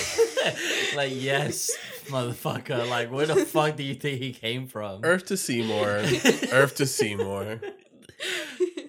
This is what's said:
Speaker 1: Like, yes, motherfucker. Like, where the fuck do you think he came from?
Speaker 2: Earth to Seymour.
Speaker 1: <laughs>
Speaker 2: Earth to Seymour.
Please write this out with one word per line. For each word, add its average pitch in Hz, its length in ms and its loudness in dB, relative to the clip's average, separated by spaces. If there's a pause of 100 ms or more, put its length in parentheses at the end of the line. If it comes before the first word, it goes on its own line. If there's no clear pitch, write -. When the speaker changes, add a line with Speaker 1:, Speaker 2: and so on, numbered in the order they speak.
(960)
Speaker 1:
Like, 139 180 0
yes, 135 560 -2 (380)
motherfucker. 123 840 -2
Like, 120 220 -2
where 139 160 2
the 226 180 4
fuck 151 320 2
do 143 60 -4
you 139 100 -4
think 135 260 -4
he 131 140 -6
came 127 340 -4
from? 104 380 -8
Speaker 2:
Earth 185 220 4
to 196 100 -2
Seymour. 110 500 0
Speaker 1:
<laughs> 120 640 4
Speaker 2:
Earth 135 260 6
to 143 100 2
Seymour. 101 760 -2 (1300)